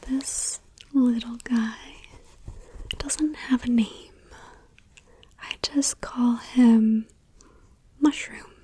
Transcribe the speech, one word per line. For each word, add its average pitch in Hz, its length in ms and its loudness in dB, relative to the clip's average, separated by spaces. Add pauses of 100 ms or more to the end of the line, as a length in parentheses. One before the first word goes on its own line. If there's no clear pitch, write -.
This - 500 -4 (340)
little 233 500 0
guy 226 320 -2 (1200)
doesn't 302 380 -4
have 262 300 -2
a 247 40 -4
name. 233 420 0 (1300)
I - 220 -12
just - 400 -2
call 240 360 0
him 220 720 4 (920)
Mushroom. - 520 -2 (120)